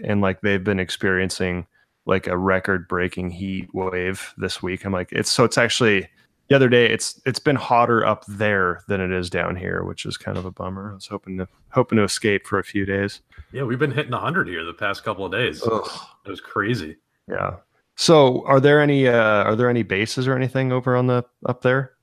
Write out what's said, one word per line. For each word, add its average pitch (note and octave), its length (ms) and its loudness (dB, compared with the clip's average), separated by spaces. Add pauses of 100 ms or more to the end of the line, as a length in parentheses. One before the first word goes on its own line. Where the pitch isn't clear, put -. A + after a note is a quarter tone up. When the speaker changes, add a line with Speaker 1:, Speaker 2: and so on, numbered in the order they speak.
Speaker 1:
and, G#2 180 0
like, F#2+ 180 -2
they've G2 240 0
been G2 160 0
experiencing, F#2 840 -2 (400)
like, F#2+ 200 0
a F#2 100 -2
record-breaking F#2 920 -2
heat F#2 440 -8
wave F#2 640 -6
this F#2+ 240 -6
week. F#2 240 -6
I'm G2 60 -4
like, F2+ 200 -4
it's, A2 180 -2
so B2 140 4
it's A2+ 140 0
actually, A2 500 2 (400)
the C#3+ 80 6
other C3 140 6
day, A#2+ 200 6
it's, - 360 -4
it's B2+ 120 -4
been C#3+ 180 0
hotter A#2 500 2
up G#2 200 0
there G2+ 640 0
than G2 140 -2
it F#2 100 -2
is F2+ 180 -2
down F2 260 -2
here, F#2 280 -4
which F#2 220 -10
is G2+ 100 -8
kind G2 220 -8
of F2+ 80 -8
a F#2 40 -10
bummer. F#2+ 420 -12
I - 20 -16
was F#2+ 120 -18
hoping F#2+ 320 -10
to, F#2 100 -8 (220)
hoping B2 260 2
to G#2+ 80 4
escape G2+ 420 -2
for G2+ 120 -2
a F#2 60 -2
few G2+ 220 -4
days. G2 340 -4 (320)
Speaker 2:
Yeah, B2+ 120 -8
we've B2 140 -4
been C#3+ 140 0
hitting B2 200 -4
a A#2 80 -4
hundred C#3+ 280 -2
here E2 160 -8
the E2+ 100 -10
past G2 300 -6
couple G2 200 -6
of F2 80 -6
days. G2 340 -4
Speaker 1:
Ugh. A2 220 0 (380)
Speaker 2:
It G2+ 40 -14
was F#2 100 -12
crazy. G2+ 560 -4 (320)
Speaker 1:
Yeah. F#2+ 280 -4 (400)
So C#3 500 6
are C#3 140 6
there D3 200 6
any, C#3 280 4
uh, G#2+ 360 4
are G#2+ 120 2
there B2 140 2
any A#2+ 120 2
bases G#2+ 460 -2
or C3 80 0
anything C3 360 0
over B2+ 220 0
on B2 120 4
the, B2 180 2 (220)
up - 160 -4
there? C3 300 2 (100)